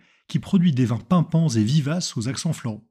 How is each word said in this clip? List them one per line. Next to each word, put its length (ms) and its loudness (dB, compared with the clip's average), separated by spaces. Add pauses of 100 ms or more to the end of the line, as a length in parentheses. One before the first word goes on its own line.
(280)
qui 100 -2
produit 360 2
des 120 2
vins 140 -2
pimpants 500 2
et 140 2
vivaces 540 0
aux 100 -4
accents 260 -4
floraux. 380 -10